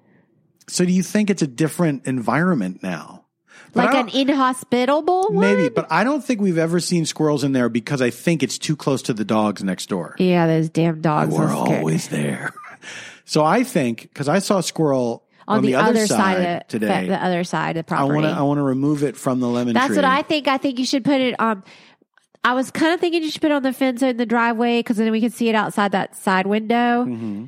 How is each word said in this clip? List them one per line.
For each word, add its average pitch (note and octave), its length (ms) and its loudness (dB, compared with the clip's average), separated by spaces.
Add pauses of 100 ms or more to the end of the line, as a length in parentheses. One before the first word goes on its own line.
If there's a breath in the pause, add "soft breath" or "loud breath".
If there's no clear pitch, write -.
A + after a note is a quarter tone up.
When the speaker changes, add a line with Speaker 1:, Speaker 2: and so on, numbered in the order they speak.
(680 soft breath)
Speaker 1:
So F3+ 160 0
do F3+ 80 2
you F#3 100 2
think G#3 260 0
it's G3 120 0
a D#3 60 0
different C#3+ 600 -2
environment B2+ 760 0
now? - 440 -8 (480 loud breath)
But A3+ 140 2
Speaker 2:
Like C4+ 80 4
Speaker 1:
I C4 40 4
Speaker 2:
an A#3+ 80 0
Speaker 1:
don't G#3+ 80 -6
Speaker 2:
inhospitable C4+ 1160 2
one? G4 80 2
Speaker 1:
Maybe, G4 300 4
but - 220 -4
I E3+ 140 4
don't C#4 180 -2
think A#3+ 160 -2
we've F#3 180 2
ever E3 220 2
seen E3 260 0
squirrels D3 380 0
in C#3 80 2
there B2 160 2
because A#2+ 340 -2
I B2 80 2
think D#3+ 320 0
it's B2 160 -2
too - 200 -2
close C3+ 260 -2
to C3 100 -2
the G#2+ 120 -4
dogs G#2+ 380 0
next F#2 260 -4
door. F2 280 -6
Speaker 2:
Yeah, F3 300 2
those D#3+ 220 2
damn D#3+ 320 -2
dogs D#3 340 0
Speaker 1:
We're D#3 180 0
Speaker 2:
will D3 120 -4
scare - 140 2
Speaker 1:
always D#3 280 -2
there. - 520 -6
<laughs> - 40 -20 (600 loud breath)
So D3+ 220 2
I G#3 180 4
think, B2 500 -2
'cause C#3 140 -6
I E3+ 120 2
saw G3 180 0
a E3+ 60 0
squirrel C3 600 0 (240 soft breath)
Speaker 2:
On G#3+ 100 2
Speaker 1:
on - 60 2
Speaker 2:
the G#3+ 60 4
Speaker 1:
the B3 60 2
other A3 140 4
Speaker 2:
other A3 180 2
side F#3+ 320 2
of F3+ 40 2
Speaker 1:
side F3 240 -4
Speaker 2:
the, A2+ 120 -4
Speaker 1:
today. F#3 280 0
Speaker 2:
the F#3 160 -2
other F3+ 220 0
side D#3+ 320 -4
of D#3+ 80 -6
the F3 100 -4
Speaker 1:
I C#3 80 0
wanna, C#3+ 180 0
Speaker 2:
property. D#3 120 0
Speaker 1:
I D3+ 80 -2
wanna C#3+ 220 0
remove C#3 400 0
it C3 120 -2
from B2+ 240 -2
the B2 80 0
lemon A#2+ 280 0
Speaker 2:
That's B3+ 140 2
Speaker 1:
tree. G3+ 80 2
Speaker 2:
what C#4+ 80 2
I C4+ 180 2
think. D4 260 -2
I C4+ 80 2
think C4 220 -4
you B3+ 60 -2
should C4 200 -2
put C4+ 160 2
it B3 180 -2
on. G#3+ 240 -2 (800 loud breath)
I A#3+ 120 2
was C4 160 -2
kinda D#4+ 260 2
thinking E4+ 260 0
you D4+ 60 -2
should - 120 -8
put D#4 100 2
it - 20 2
on C#4 100 0
the C4 80 0
fence B3+ 300 0
in B3+ 160 0
the A#3+ 80 0
driveway, A#3 580 2
'cause A3 140 -2
then A3 140 2
we A3 100 0
could A#3 100 0
see A#3 160 -2
it A3 80 2
outside G3+ 380 0
that - 240 -2
side F#3+ 300 0
window. A#3 580 2
Speaker 1:
Mm-hmm. A2+ 420 -6